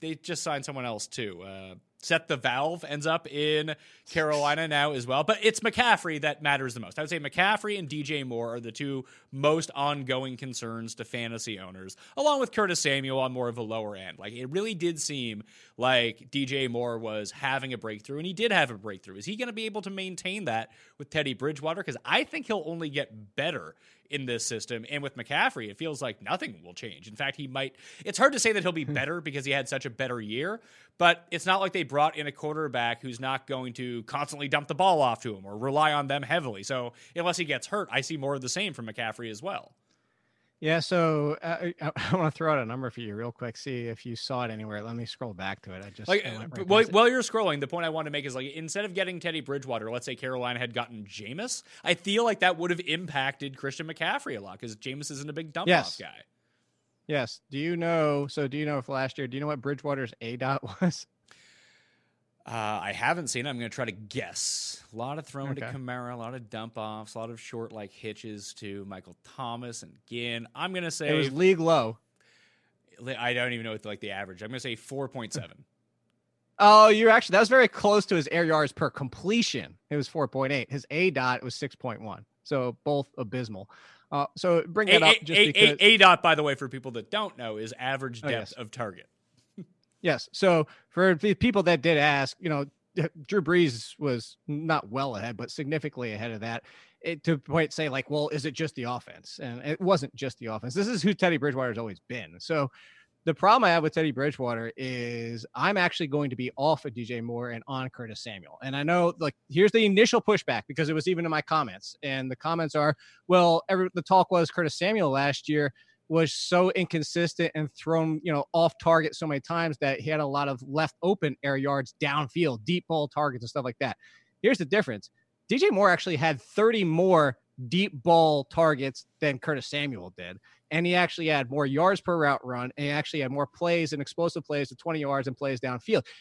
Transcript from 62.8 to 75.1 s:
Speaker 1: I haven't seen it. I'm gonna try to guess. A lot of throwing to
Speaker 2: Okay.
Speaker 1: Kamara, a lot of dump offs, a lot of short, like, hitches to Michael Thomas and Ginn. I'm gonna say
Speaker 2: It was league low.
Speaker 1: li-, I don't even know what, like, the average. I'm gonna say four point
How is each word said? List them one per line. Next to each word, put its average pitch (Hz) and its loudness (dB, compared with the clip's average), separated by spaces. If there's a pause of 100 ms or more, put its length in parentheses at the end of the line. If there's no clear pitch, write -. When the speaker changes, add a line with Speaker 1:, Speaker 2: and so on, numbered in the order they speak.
Speaker 1:
I 98 -4
haven't 135 -2
seen 127 -4
it. 143 -6
I'm 123 -6
gonna 117 -6
try 127 -6
to 113 -4
guess. - -8 (120)
A - -18
lot 135 -8
of 151 -12
throwing 139 -8
to 120 -8
Speaker 2:
Okay. 127 -10
Speaker 1:
Kamara, 123 -10
a - -12
lot 117 -10
of 123 -14
dump 117 -12
offs, 110 -10
a 117 -10
lot 113 -8
of 117 -14
short, 113 -12
like, 104 -12
hitches 107 -12
to 101 -12
Michael 92 -16
Thomas 120 -10
and 80 -20 (140)
Ginn. 117 -6
I'm 175 -6
gonna 175 -4
say 151 -2
Speaker 2:
It - 2
was 151 2
league 175 4
low. 139 2 (1000)
Speaker 1:
li-, 127 -8
I 120 0
don't 123 0
even 117 -6
know 113 -6
what, 107 -10
like, 104 -8
the 101 -8
average. 95 -10
I'm 110 -8
gonna 127 -10
say 120 -6
four 135 -8
point 117 -10